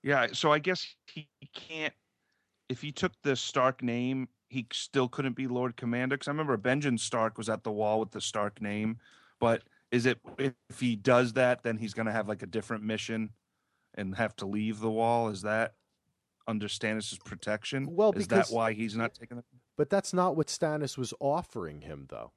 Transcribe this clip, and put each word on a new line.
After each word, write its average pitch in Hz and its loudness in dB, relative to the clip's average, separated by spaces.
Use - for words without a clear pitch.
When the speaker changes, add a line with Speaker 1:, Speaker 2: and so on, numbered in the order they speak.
Speaker 1:
Yeah, 135 4
so 147 4
I 151 6
guess 180 -2
he 151 -14
can't, 156 -8
if 127 -4
he 147 -8
took - -2
the 135 2
Stark 131 2
name, 123 0
he 123 -6
still - 0
couldn't 131 -2
be 135 -4
Lord 123 -2
Commander. 127 0
'Cause - -6
I - -4
remember 143 0
Benjen 127 2
Stark 113 0
was 110 -6
at 110 -2
the 110 -2
wall 107 2
with 107 -4
the 107 -8
Stark 104 -2
name, 107 -2
but 117 4
is 123 4
it, 123 2
if 131 0
he 120 0
does 123 6
that, 123 4
then 113 0
he's 107 -6
gonna 110 -2
have, 107 -2
like, 104 -4
a 101 -10
different 107 -4
mission 110 -4
and 95 -6
have 113 0
to 98 -6
leave 107 -2
the 113 0
wall? 117 2
Is 98 -6
that 107 0
under 107 -4
Stannis' 110 -4
protection? 135 -4
Speaker 2:
Well, 208 6
Speaker 1:
Is 196 -2
Speaker 2:
because 190 4
Speaker 1:
that 113 -2
why 113 2
he's 107 -4
not 117 -2
taking 120 -16
the 120 -16
Speaker 2:
But 151 0
that's 196 0
not 180 2
what 156 2
Stannis 151 -2
was 123 -4
offering 117 -2
him, 73 -12
though. 58 -12